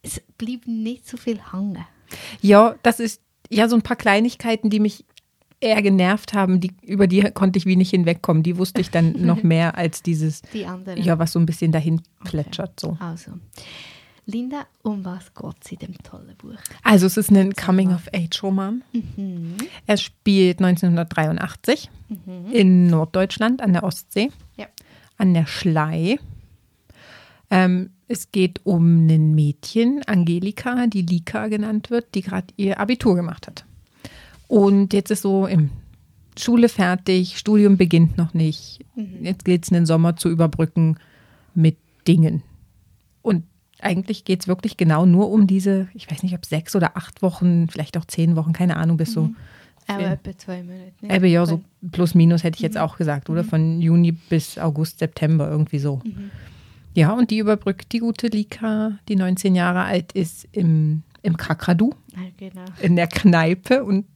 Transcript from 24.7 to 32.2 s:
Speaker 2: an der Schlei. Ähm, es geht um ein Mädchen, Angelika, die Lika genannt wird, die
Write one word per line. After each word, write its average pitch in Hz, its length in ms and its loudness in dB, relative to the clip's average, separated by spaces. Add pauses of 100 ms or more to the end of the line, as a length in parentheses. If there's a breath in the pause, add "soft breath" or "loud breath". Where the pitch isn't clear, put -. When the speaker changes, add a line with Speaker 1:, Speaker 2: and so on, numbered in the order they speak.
Speaker 2:
an 185 160 2
der 165 140 2
Schlei. 165 720 -2 (1300 loud breath)
Ähm, 185 420 2 (160)
es - 240 -8
geht 185 340 0
um 165 420 4
ein 156 280 4
Mädchen, 226 680 0
Angelika, 202 840 -2
die 202 160 -2
Lika 180 440 -4
genannt 214 420 -4
wird, 233 260 -4
die 190 60 -2